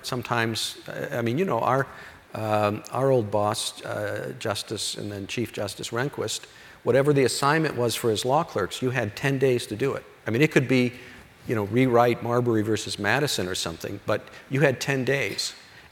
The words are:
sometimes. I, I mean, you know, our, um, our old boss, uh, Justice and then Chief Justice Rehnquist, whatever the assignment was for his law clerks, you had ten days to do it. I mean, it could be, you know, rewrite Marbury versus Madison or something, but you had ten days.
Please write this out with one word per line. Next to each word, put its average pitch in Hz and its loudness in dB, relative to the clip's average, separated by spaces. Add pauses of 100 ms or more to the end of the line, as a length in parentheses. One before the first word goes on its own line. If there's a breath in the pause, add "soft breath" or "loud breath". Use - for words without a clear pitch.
sometimes. 117 -2 (100)
I, - -6
I 120 -2
mean, 117 0
you 190 0
know, 120 0
our, 131 0 (460 loud breath)
um, 107 0
our 131 2
old 110 2
boss, 104 -2
uh, 104 -6
Justice - -4
and 107 -8
then 98 -8
Chief 110 -4
Justice 107 -6
Rehnquist, 117 -4 (420 loud breath)
whatever 139 4
the 139 6
assignment 147 2
was 117 2
for 117 0
his 104 0
law 143 2
clerks, - -4
you 127 0
had 117 -2
ten 139 0
days 127 2
to 107 -6
do 131 -2
it. - -8 (240)
I 113 -2
mean, 120 2
it 156 4
could 135 4
be, 123 4 (560 loud breath)
you 127 -2
know, 107 0
rewrite 120 4
Marbury 120 2
versus 101 -2
Madison 107 0
or 92 -4
something, 87 -6
but 107 -2 (220 loud breath)
you 135 0
had 139 4
ten 135 -2
days. 123 -2 (380 loud breath)